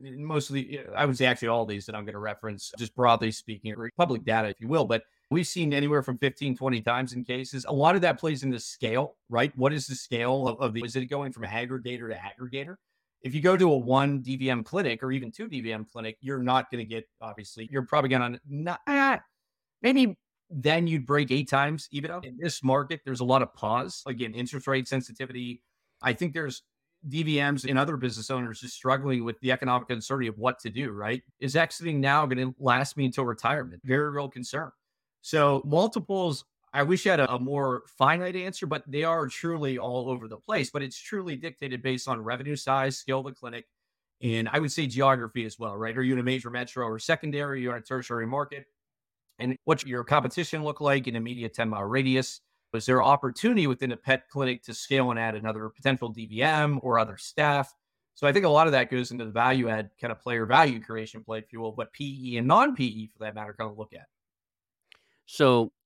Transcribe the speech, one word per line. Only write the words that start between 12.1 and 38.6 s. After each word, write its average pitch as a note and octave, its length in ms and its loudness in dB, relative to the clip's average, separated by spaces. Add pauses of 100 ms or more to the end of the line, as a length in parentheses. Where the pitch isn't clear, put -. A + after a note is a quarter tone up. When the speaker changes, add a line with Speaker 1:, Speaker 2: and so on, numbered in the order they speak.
Speaker 1:
aggregator? B2+ 600 -12 (460)
If C3 120 -6
you D3+ 80 0
go F#3 160 6
to F3+ 140 6
a C#3 60 4
one C3+ 440 2
D B2+ 140 -6
V C3 140 -2
M A#2 140 0
clinic C#3+ 380 -2
or C3 100 -4
even B2+ 200 -4
two A3+ 160 -10
D C#3 140 -8
V A2+ 120 -4
M G#2+ 120 -8
clinic, A2 360 -12
you're C3 220 -4
not B2+ 260 2
gonna A#2+ 160 -6
get, A2+ 240 -10 (100)
obviously, A2 520 -14
you're C3+ 140 -2
probably C#3 240 0
gonna B2 380 0
not, D3+ 400 -6
ah, C#4 320 4 (600)
maybe B3+ 360 4 (340)
then D#3+ 340 2
you'd D#3 220 0
break C#3+ 240 4
eight C3+ 180 0
times C#3+ 420 0
ebitda. E3 320 -6
In B2 140 -14
this D#3 260 -4
market, C#3 400 2
there's C3 160 -6
a B2 60 -2
lot B2+ 160 6
of A#2 140 -2
pause. B2 500 -2
Again, A#2 300 -6
interest B2 320 -8
rate C3 200 0
sensitivity. B2 760 -6 (400)
I B2+ 100 2
think E3+ 200 -2
there's D3 280 -6 (460)
D D#3 160 -2
V D3+ 180 2
Ms C#3+ 240 0
and C3+ 140 0
other D3 180 0
business A#2 320 -6
owners B2 320 -4
just B2 140 -14
struggling C3 500 0
with A#2 140 -6
the B2+ 120 0
economic B2+ 380 0
uncertainty B2 380 -2
of G#2+ 100 -6
what B2 220 -2
to A#2+ 100 -8
do, A2+ 220 -6
right? G#2 320 -4 (160)
Is C3+ 160 -2
exiting D#3+ 440 0
now C#3+ 280 4
gonna C3 320 -2
last C3 360 2
me C#3 100 0
until B2+ 200 0
retirement? A#2 580 -4
Very D3 280 0
real C#3+ 180 -6
concern. C#3 400 -8 (520)
So C#3+ 440 4
multiples, F3+ 800 0 (260)
I C#3+ 120 2
wish F3+ 240 2
I F#3+ 40 6
had E3 80 6
a, B2 140 4
a B2 60 0
more C3+ 440 -2 (140)
finite F3 380 4
answer, F#3 320 -6